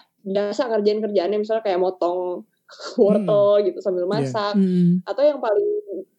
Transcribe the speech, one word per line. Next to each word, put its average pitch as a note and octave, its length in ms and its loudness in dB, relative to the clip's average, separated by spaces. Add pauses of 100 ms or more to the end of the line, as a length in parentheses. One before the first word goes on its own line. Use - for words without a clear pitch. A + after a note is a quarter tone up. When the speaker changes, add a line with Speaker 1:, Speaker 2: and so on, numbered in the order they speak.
(200)
Speaker 1:
biasa G3+ 480 -2
ngerjain G#3+ 320 0
kerjaannya, G#3 380 0
misalnya A3 240 -2
kayak F#3+ 160 0
motong F3+ 640 -2 (240)
<laughs> - 320 -10
wortel G3+ 540 4
Speaker 2:
Hmm. G#3 120 4
Speaker 1:
gitu F#3 140 -4
sambil F3+ 260 -2
Speaker 2:
Iya. F#3 80 -2
Speaker 1:
masak. G#3 420 -2
Speaker 3:
Hmm. F3+ 500 2
Speaker 1:
Atau G3+ 180 -4
yang C#4+ 160 4
paling, B3 320 0 (480)